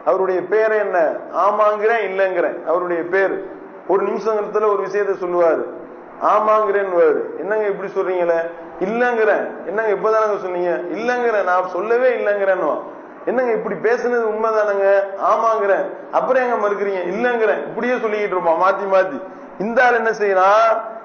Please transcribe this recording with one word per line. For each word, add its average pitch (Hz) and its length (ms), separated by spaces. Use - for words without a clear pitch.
அவருடைய 185 360
பேரே 214 380
என்ன? 190 200
ஆமாங்கிறேன், 208 720
இல்லைங்கிறேன். 185 640
அவருடைய 170 360
பேர் 175 420
ஒரு 196 180
நிமிஷத்துல 208 480
ஒரு 208 380
விஷயத்த 196 320
சொல்லுவாரு, 170 400
ஆமாங்கிறேன்னுவாரு. 196 1160
"என்னங்க 208 280
இப்படி 190 260
சொல்றீங்களே?" 170 580
"இல்லைங்கிறேன்." 214 680
"என்னங்க 208 260
இப்பதானங்க 214 460
சொன்னீங்க?" 180 420
"இல்லைங்கிறேன், 233 520
நான் 180 240
சொல்லவே 226 400
இல்லைங்கிறேன்னுவான்." 196 760
"என்னங்க 240 280
இப்படி 202 220
பேசுனது 240 500
உண்மைதானங்க?" 208 680
"ஆமாங்கிறேன்." 202 600
"அப்புறம் 240 320
எங்க 226 260
மறுக்கிறீங்க?" 196 360
"இல்லைங்கிறேன்." 220 540
இப்படியே 247 360
சொல்லிக்கிட்டு 208 420
இருப்பான் 175 380
மாத்தி 196 200
மாத்தி. 185 280
இந்த 226 260
ஆள் 240 100
என்ன 226 160
செய்யறான்? 208 680